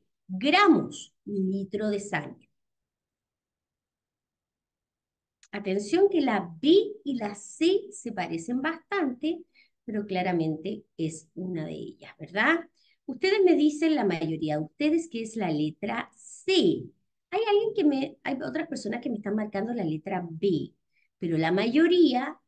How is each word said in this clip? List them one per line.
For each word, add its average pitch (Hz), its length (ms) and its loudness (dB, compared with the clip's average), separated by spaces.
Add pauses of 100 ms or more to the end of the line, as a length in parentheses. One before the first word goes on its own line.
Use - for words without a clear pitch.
(260)
gramos 294 880 4 (100)
litro 202 680 -2
de 202 100 -2
sangre. - 480 -8 (3000)
Atención 208 580 2
que 359 120 2
la 202 300 0 (100)
B 277 100 4 (340)
y 269 120 -4
la 202 180 -6
C - 560 0
se - 220 -10
parecen 180 500 -4
bastante, 330 800 -4 (420)
pero 208 220 -4
claramente 180 760 -2 (120)
es 160 380 -6
una 175 320 -6
de 160 80 -10
ellas, - 440 -14
¿verdad? 220 420 0 (440)
Ustedes 381 400 0
me 349 100 6
dicen, 302 400 2
la 247 100 0
mayoría 160 540 -2
de 156 60 -4
ustedes, 311 460 -2
que 226 120 -6
es 220 140 -12
la 190 140 -2
letra 156 640 -4
C. - 720 0 (460)
Hay 381 180 0
alguien 415 260 2
que 381 100 2
me, 269 380 0
hay 269 200 -4
otras - 260 -6
personas 233 340 -6
que 277 80 -6
me 214 60 -4
están 214 180 -6
marcando 214 400 -4
la 220 100 -4
letra 175 440 -4
B, 165 440 -2 (460)
pero 165 180 -2
la 160 160 2
mayoría 277 960 4